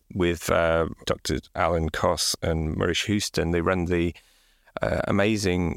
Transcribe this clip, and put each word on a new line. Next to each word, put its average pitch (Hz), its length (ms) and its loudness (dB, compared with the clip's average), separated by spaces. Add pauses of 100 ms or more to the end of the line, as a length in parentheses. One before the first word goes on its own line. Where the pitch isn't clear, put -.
(120)
with, 87 380 0
uh, 82 380 2 (180)
Doctor - 340 -4 (140)
Alan 82 340 0
Coss - 540 -2
and 80 340 -2
Maurice 90 280 0
Houston. 98 460 -2
They 85 120 2
run 90 240 0
the, 87 280 0 (680)
uh, - 280 0
amazing 98 680 2